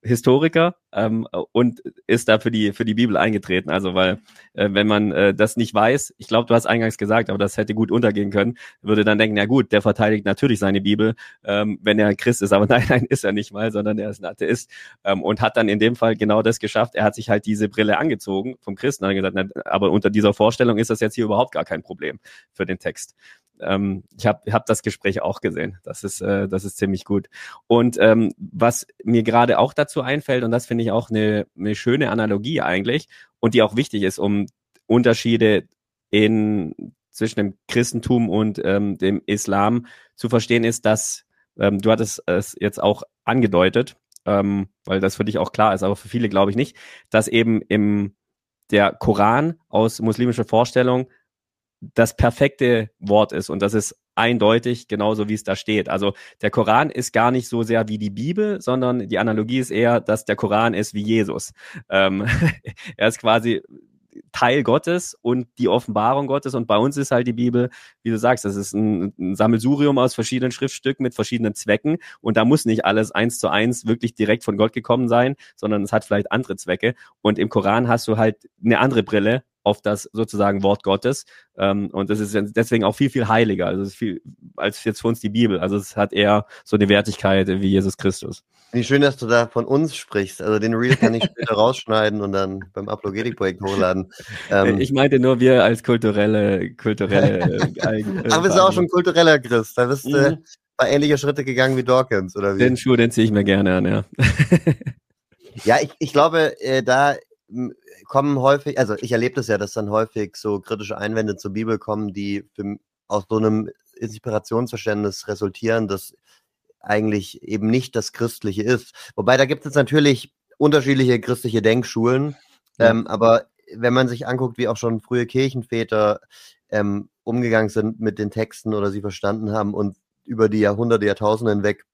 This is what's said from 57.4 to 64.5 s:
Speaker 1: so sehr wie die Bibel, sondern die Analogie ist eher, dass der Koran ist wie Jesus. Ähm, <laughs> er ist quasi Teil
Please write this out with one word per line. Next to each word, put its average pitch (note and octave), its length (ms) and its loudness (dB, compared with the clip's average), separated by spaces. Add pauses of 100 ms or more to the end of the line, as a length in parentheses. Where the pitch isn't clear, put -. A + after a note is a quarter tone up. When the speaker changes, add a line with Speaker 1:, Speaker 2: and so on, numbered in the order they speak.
Speaker 1:
so A#2 140 -2
sehr A2+ 260 0
wie G#2+ 80 -4
die G#2 120 -6
Bibel, F3 520 -4
sondern B2 480 -2
die G#2 100 -2
Analogie A2 400 -2
ist B2+ 120 -6
eher, A#2 280 2
dass - 260 -2
der G#2 120 -2
Koran G#2+ 360 0
ist G#2 200 -4
wie G#2+ 100 -6
Jesus. G#2 480 -2 (380)
Ähm, F#2+ 360 0 (360)
<laughs> - 360 -18
er G#2+ 120 0
ist A2+ 100 -8
quasi A2+ 420 0 (680)
Teil B2+ 320 2